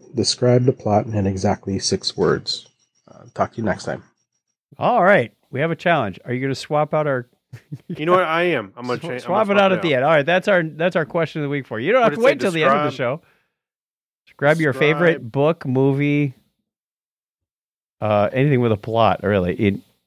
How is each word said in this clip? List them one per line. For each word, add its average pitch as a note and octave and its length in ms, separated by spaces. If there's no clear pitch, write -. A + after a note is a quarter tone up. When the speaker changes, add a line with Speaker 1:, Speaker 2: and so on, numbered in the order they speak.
Speaker 1:
Describe B2 500
the - 80
plot G#2+ 340
in G#2 200
exactly F#2+ 520
six - 360
words. - 520
Uh, - 260
talk G2 200
to - 40
you A2+ 60
next F#2+ 220
time. C2+ 180
Speaker 2:
All G#3 260
right. F3 300
We B2 80
have E3 120
a D#3+ 40
challenge. C3+ 500
Are B2 80
you B2+ 80
gonna C3+ 140
swap D3+ 380
out D3+ 140
our B2+ 200
<laughs> - 260
Speaker 3:
You D#3 180
know F3 60
what? F3+ 140
I D#3+ 180
am. B2 340
I'm A#2+ 100
gonna B2 120
Speaker 2:
Sw- - 40
Speaker 3:
change. B2+ 200
Speaker 2:
swap G3+ 260
it G3+ 80
out G3 140
at F#3 100
the D#3+ 140
end. B2 80
All D3+ 80
right. D3+ 140
That's F3+ 220
our, F#3 160
that's D#3+ 320
our E3 100
question E3 360
of D3 40
the C#3 40
week C#3 160
for A2 140
you. B2+ 80
You G#3 60
don't B3+ 80
Speaker 3:
What A3 100
Speaker 2:
have - 20
to - 40
Speaker 3:
did A3+ 40
it - 60
say? C#4 60
Speaker 2:
wait C#4+ 80
till F#3+ 100
the E3 120
end C#3 100
of D3 100
the D3 60
Speaker 3:
Describe C3 320
Speaker 2:
show. - 40
Describe D3 340
your D3 140
favorite D#3 400
Speaker 3:
Describe B2+ 180
Speaker 2:
book, D3+ 340
movie, C#3 680
uh, G#2 320
anything C3+ 260
with A#2+ 120
a G#2 60
plot, A2 460
really, F#2 320
in, G2+ 260